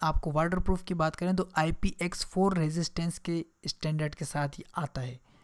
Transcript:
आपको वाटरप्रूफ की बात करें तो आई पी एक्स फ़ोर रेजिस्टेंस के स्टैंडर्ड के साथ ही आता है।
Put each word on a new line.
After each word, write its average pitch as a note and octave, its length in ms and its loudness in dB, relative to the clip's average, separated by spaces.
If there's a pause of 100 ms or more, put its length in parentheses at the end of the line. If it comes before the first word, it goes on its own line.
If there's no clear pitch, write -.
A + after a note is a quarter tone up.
आपको D#3+ 280 2
वाटरप्रूफ F3 540 2
की F#3 100 -2
बात D#3+ 220 2
करें F3+ 200 0
तो F3+ 200 0
आई D#3+ 160 4
पी F#3 300 0
एक्स - 220 -4
फ़ोर F#3+ 320 2
रेजिस्टेंस E3 640 0
के E3 260 -4 (220)
स्टैंडर्ड D#3 480 -2
के D#3+ 100 -10
साथ C#3+ 340 -4
ही E3 60 -14 (100)
आता D3 260 -4
है। B2 180 -8 (260)